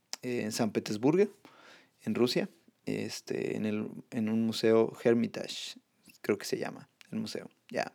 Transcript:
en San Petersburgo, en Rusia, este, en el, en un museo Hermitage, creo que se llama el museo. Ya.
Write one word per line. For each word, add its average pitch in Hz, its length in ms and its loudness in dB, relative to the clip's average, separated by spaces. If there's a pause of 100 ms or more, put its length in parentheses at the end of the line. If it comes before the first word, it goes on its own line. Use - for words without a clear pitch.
(220)
en 120 280 -4
San 110 200 0
Petersburgo, 131 580 2 (760)
en 110 120 -2
Rusia, 123 340 2 (380)
este, - 720 -4
en 107 80 -2
el, 107 200 -2 (240)
en 110 200 0
un 113 160 2
museo 113 580 4
Hermitage, - 760 0 (440)
creo 107 160 2
que - 80 -12
se - 100 -2
llama - 320 -8 (240)
el 110 80 -4
museo. - 300 -8 (180)
Ya. - 260 -4